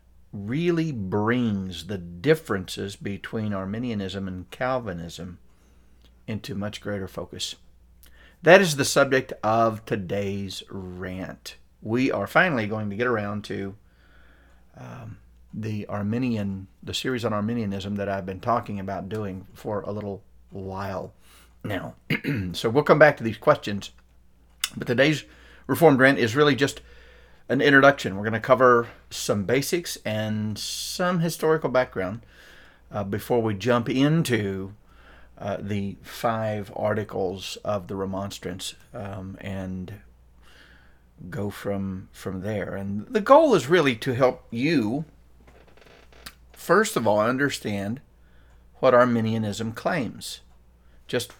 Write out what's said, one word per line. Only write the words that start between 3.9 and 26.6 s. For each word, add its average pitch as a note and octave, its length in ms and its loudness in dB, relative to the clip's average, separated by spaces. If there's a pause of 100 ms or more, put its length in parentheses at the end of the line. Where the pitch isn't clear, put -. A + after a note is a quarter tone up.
and F#2 220 -10
Calvinism F#2 880 -6 (880)
into G#2 300 -8
much G2+ 260 -6
greater G2 260 -6
focus. - 480 -10 (840)
That F#3 200 10
is D#3 160 2
the C#3 80 2
subject C3 460 4 (120)
of A2 420 2
today's G2+ 840 -4
rant. F#2 880 -10 (280)
We B2 300 0
are G2+ 140 -2
finally D#3+ 380 2
going G#2+ 240 -4
to G2 60 -6
get B2 120 0
around G#2 380 -2
to, G2 300 -8 (1000)
um, A#2+ 400 -16 (360)
the G#2+ 340 -6
Arminian, G#2 800 -2 (140)
the G2 120 -10
series B2 320 -2
on G#2+ 80 0
Arminianism G#2 640 -2
that G2+ 100 -2
I've G2 180 -4
been F#2+ 140 -8
talking A#2 400 -2
about F#2+ 300 -6
doing G2 440 -6
for G#2 280 -6
a - 100 -8
little G2+ 320 -8 (260)
while F#2+ 640 -8 (500)
now. G#2 320 -6 (280)
<clears throat> F#2+ 300 -4
So - 160 -2
we'll C#3 140 2
come D#3 160 6
back D3 180 8
to A#2 60 -8
these A2 140 -2
questions, G#2 540 0 (840)
but - 100 -8
today's C3+ 380 2 (420)
Reformed C#3 320 8
rant C3+ 200 8
is A2+ 180 2
really D3 180 6
just C#3 260 -2 (680)